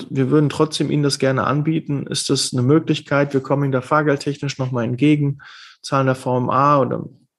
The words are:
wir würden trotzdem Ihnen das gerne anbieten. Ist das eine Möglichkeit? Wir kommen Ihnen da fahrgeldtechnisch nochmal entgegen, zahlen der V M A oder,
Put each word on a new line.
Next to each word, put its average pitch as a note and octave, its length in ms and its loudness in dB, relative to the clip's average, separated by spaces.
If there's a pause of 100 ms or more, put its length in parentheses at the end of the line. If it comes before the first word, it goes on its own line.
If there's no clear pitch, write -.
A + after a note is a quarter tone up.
wir C3+ 200 0
würden D3 180 4
trotzdem D#3 440 -2
Ihnen D3 120 0
das C#3+ 160 0
gerne C3 260 0
anbieten. D3 640 -2
Ist - 220 -6
das - 240 -2
eine C3 80 0
Möglichkeit? C#3+ 720 0
Wir C3+ 80 2
kommen C#3 240 0
Ihnen C3+ 80 -2
da B2+ 80 0
fahrgeldtechnisch C#3+ 800 -2
nochmal B2+ 260 -4
entgegen, C#3+ 540 2 (420)
zahlen C3+ 240 0
der C3 100 2
V B2+ 220 -2
M B2 120 -2
A C#3 300 4
oder, A#2+ 240 -2 (360)